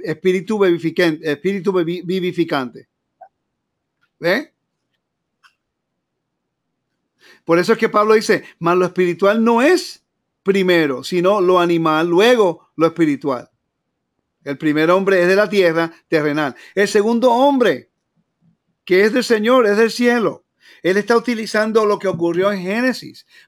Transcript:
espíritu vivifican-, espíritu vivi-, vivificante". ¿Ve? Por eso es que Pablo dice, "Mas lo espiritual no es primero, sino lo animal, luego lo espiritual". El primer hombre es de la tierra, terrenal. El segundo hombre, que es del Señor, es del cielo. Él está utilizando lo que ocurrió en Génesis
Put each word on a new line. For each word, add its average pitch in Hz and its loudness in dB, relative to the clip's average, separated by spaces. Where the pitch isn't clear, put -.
espíritu 185 -4
vivifican-, 165 0
espíritu 185 -4
vivi-, 175 -4
vivificante". 170 -6
¿Ve? 196 -2
Por 165 2
eso 180 2
es 220 0
que 220 0
Pablo 214 2
dice, 214 0
"Mas 170 0
lo 185 2
espiritual 185 0
no 233 2
es 330 0
primero, 175 0
sino 185 0
lo 180 4
animal, 165 0
luego 196 2
lo 160 2
espiritual". 147 -2
El 139 -8
primer 156 0
hombre 190 2
es 175 0
de 190 2
la 208 0
tierra, 165 0
terrenal. 147 -2
El 196 0
segundo 226 0
hombre, 247 0
que 185 2
es 214 0
del 247 -2
Señor, 233 2
es 202 2
del 226 2
cielo. 240 -2
Él 180 0
está 208 0
utilizando 220 -2
lo 208 0
que 196 -4
ocurrió 170 -2
en 190 -6
Génesis 226 -6